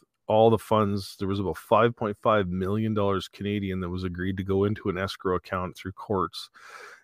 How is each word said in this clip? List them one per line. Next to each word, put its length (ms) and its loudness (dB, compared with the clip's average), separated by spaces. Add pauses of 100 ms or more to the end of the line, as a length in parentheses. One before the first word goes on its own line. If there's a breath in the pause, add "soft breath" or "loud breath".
(260)
all 240 6
the 80 6
funds, 640 0
there 80 -4
was 120 0
about 180 -2
five 380 4
point 280 -6
five 240 4
million 480 -2
dollars 320 0
Canadian 540 -4
that 80 -6
was 160 -4
agreed 320 -4
to 60 -4
go 200 2
into 260 0
an 80 -2
escrow 380 -2
account 400 -6
through 160 -10
courts 580 -4 (540 loud breath)